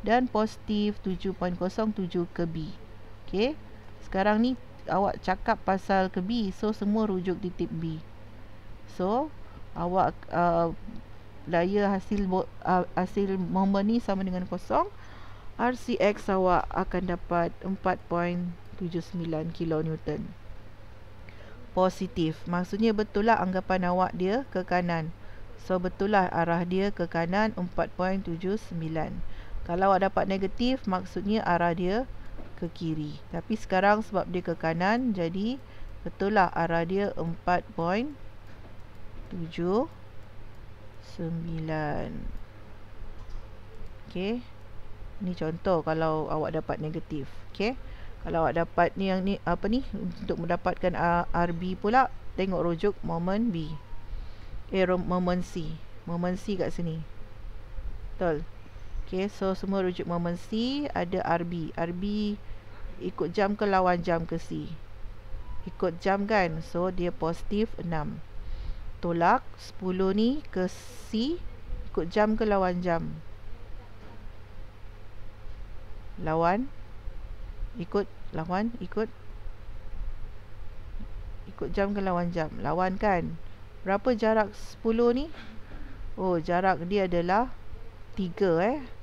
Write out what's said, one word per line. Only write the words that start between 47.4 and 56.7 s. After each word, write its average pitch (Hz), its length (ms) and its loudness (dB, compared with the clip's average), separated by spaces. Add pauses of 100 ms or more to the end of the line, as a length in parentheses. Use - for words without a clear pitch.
Okey. 226 240 0 (500)
Kalau 165 160 2
awak 156 160 4
dapat 170 380 4
ni, 190 160 2
yang 185 100 2
ni, 196 240 2
apa 175 220 2
ni, 254 160 2 (100)
untuk 180 460 -4
mendapatkan, 175 560 2
uh, 170 340 4
R 175 240 4
B 180 220 -2
pula, 240 320 6 (260)
tengok 180 300 2
rujuk 175 400 2
momen 185 480 2
B. 160 180 -2 (1040)
Eh, 190 100 6
ro-, 185 180 4
momen 180 400 2
C. 160 320 -4 (320)
Momen 175 320 0
C 202 200 -2
kat 165 180 0